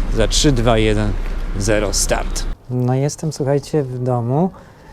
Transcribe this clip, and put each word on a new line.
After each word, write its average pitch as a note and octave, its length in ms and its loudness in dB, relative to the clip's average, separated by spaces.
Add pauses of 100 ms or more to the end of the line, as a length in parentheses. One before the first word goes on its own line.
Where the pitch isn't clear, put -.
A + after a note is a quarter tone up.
(140)
za A2+ 140 4
trzy, - 240 4
dwa, A#2 260 4
jeden, G#2+ 340 2 (460)
zero, G#2 340 2
start. - 520 -2 (260)
No B2 240 0
jestem, C#3+ 380 -2
słuchajcie, C#3+ 500 0
w B2+ 200 -6
domu. B2+ 480 0 (420)